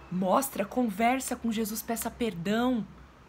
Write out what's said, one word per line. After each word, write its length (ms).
Mostra, 540
conversa 720
com 160
Jesus, 320
peça 280
perdão, 760